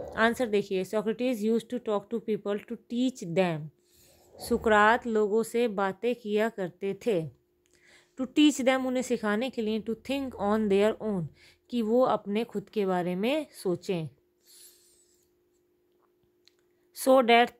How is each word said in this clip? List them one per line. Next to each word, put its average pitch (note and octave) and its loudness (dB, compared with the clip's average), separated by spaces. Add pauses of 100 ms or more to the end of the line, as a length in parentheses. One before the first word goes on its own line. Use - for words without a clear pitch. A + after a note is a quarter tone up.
(180)
आंसर A#3 0
देखिए, G3+ -2
Socrates A3 -2
used A3 0
to B3 -4 (100)
talk G3+ -2 (120)
to A3+ -4
people G#3 -4
to A#3 -12 (160)
teach B3 -2 (100)
them। F3 0 (920)
सुकरात A3+ 4
लोगों G#3+ 2
से A#3 0
बातें G3+ -2
किया G#3 0
करते G3 -6
थे। E3+ 0 (960)
To - -
teach D4 2
them, C4 2
उन्हें B3+ -2
सिखाने A3+ -2
के A#3 -6
लिए, G#3+ -2
to A3 -6
think C4+ -6
on G#3+ 0
their G3+ 2
own, G3 -4 (420)
कि A#3+ -2
वो A3+ 2
अपने G#3+ 0
खुद G#3 -10
के G#3 -2
बारे F3+ 0
में C4+ -2 (180)
सोचें। F3 -4 (2750)
So C4 4
that, A#3 6 (100)